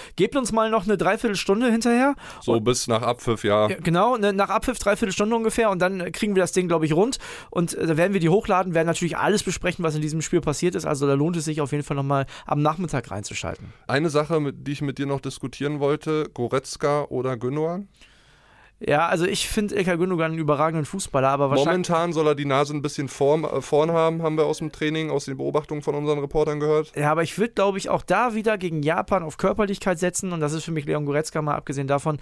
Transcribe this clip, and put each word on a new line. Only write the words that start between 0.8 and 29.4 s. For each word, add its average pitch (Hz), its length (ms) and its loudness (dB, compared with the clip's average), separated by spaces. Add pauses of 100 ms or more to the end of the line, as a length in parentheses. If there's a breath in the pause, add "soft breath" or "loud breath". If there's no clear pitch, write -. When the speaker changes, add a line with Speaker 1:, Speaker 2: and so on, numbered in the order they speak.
Speaker 1:
eine 208 120 2
Dreiviertelstunde 208 760 2
hinterher. 240 440 2 (260 loud breath)
Speaker 2:
So 117 140 0
Speaker 1:
Und 113 100 2
Speaker 2:
bis 123 220 0
nach 113 160 2
Abpfiff, 120 420 0
ja. 107 240 4
Speaker 1:
Ja, 104 100 -2
genau, 180 380 2
ne, 202 160 2
nach 196 160 2
Abpfiff 220 300 -2
dreiviertel 202 340 0
Stunde 214 240 0
ungefähr 226 320 2
und 190 120 0
dann, 185 200 0
äh, 175 100 -6
kriegen 208 240 -2
wir 185 80 6
das 170 100 0
Ding, 180 160 2
glaub 165 160 2
ich, 156 100 2
rund. 214 240 4 (320 loud breath)
Und, 170 240 0
äh, - 120 -2
da 160 120 2
werden 190 160 2
wir 196 60 2
die 160 100 4
hochladen, 185 420 2
werden 165 140 2
natürlich 170 320 -2
alles 175 240 2
besprechen, 175 420 -4
was 160 100 0
in 156 60 -2
diesem 156 220 -2
Spiel 170 180 2
passiert 165 340 0
ist. 180 120 -4
Also 147 200 0
da 139 60 4
lohnt 151 240 2
es 160 80 -2
sich 156 160 -4
auf 135 120 -2
jeden 147 120 -2
Fall 143 140 -4
nochmal 139 260 0 (220 loud breath)
am 147 160 0
Nachmittag 151 480 -2
reinzuschalten. - 640 -10 (120)
Speaker 2:
Eine 147 220 0
Sache, 151 320 0
mit, 135 260 -6
die 143 60 -4
ich 143 80 -6
mit 139 160 -4
dir 139 100 -4
noch 139 140 -4
diskutieren 139 600 -6
wollte: 151 520 -2
Goretzka 131 800 -2
oder 127 260 -4
Gündogan? 156 520 -4 (920 soft breath)
Speaker 1:
Ja, 156 300 2
also 165 160 0
ich - 240 0
find 208 240 -2
Ilkay 175 240 0
Gündogan 165 360 0
einen 160 60 -4
überragenden 151 460 0
Fußballer, 135 460 0
aber 139 180 2
wahrscheinlich 160 400 2
Speaker 2:
Momentan 170 240 2
soll 156 140 2
er 147 80 4
die 143 100 -4
Nase 143 300 2
ein 147 80 -4
bisschen 143 260 -4
vorn, 147 360 2
äh, - 180 -2
vorn 156 280 2
haben, 165 320 2
haben 156 140 0
wir 156 80 4
aus 151 140 0
dem 156 120 -6
Training, 156 380 -4
aus 139 160 -2
den 135 140 -8
Beobachtungen 143 420 -4
von 147 140 -2
unseren 147 240 0
Reportern 151 420 0
gehört. 151 340 2
Speaker 1:
Ja, 147 160 0
aber 160 120 2
ich - 160 -4
würd, 226 160 0
glaub 196 240 2
ich, - 100 -6
auch - 140 0
da 220 320 0
wieder 214 240 0
gegen 165 240 -4
Japan 180 400 0
auf 160 160 -10
Körperlichkeit 196 600 0